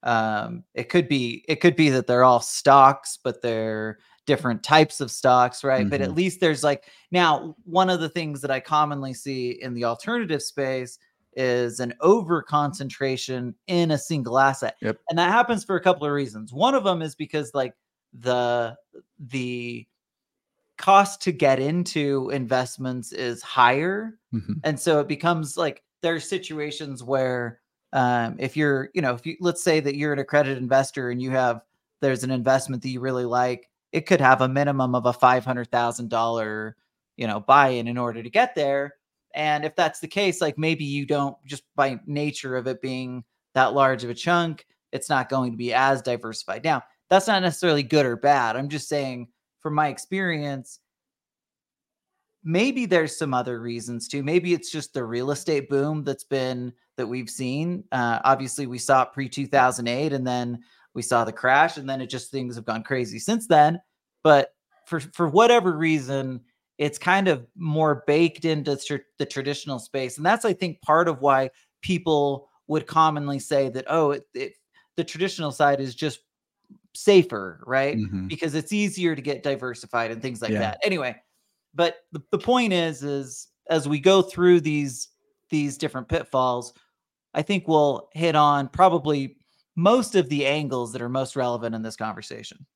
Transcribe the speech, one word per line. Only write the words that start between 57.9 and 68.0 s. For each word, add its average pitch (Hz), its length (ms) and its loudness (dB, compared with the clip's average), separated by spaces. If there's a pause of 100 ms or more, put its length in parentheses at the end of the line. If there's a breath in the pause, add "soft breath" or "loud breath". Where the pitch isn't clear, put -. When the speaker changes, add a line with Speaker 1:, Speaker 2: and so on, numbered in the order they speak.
Speaker 1:
Uh, 117 320 0
obviously 135 440 0
we 123 100 -10
saw 131 260 4
it - 100 -6
pre-two 135 340 -6
thousand 123 400 2
eight, 139 260 -2
and 127 120 -4
then 123 340 -2 (360 soft breath)
we 123 60 -6
saw 117 220 2
the 110 80 -4
crash, 143 460 2
and 135 100 -10
then 135 140 -6
it 123 60 -8
just, - 240 -10
things 123 240 -6
have 113 100 -12
gone 113 180 -4
crazy 113 360 -4
since 220 280 -4
then. 156 320 6 (440)
But 147 320 6 (300)
for, 165 140 -6
for 160 300 -2
whatever 196 480 6
reason, 135 640 -2 (380)
it's 147 180 -4
kind 190 300 2
of 131 180 0 (100)
more 156 520 0